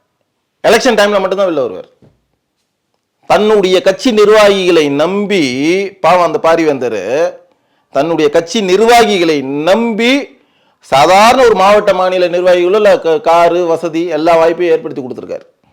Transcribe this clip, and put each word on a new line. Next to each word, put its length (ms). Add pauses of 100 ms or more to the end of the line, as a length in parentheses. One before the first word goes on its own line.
(640)
எலெக்ஷன் 340
டைம்ல 220
மட்டும்தான் 280
வெளில 160
வருவார். 240 (1400)
தன்னுடைய 540
கட்சி 320
நிர்வாகிகளை 760
நம்பி, 540 (580)
பாவம் 260
அந்த 160
பாரிவேந்தர், 600 (920)
தன்னுடைய 360
கட்சி 300
நிர்வாகிகளை 840
நம்பி, 680 (680)
சாதாரண 640
ஒரு 100
மாவட்ட 400
மாநில 340
நிர்வாகிகளோ 460
இல்ல 240
க-, 220
காரு 460
வசதி 400
எல்லா 300
வாய்ப்பையும் 380
ஏற்படுத்தி 280
கொடுத்துருக்காரு. 420 (280)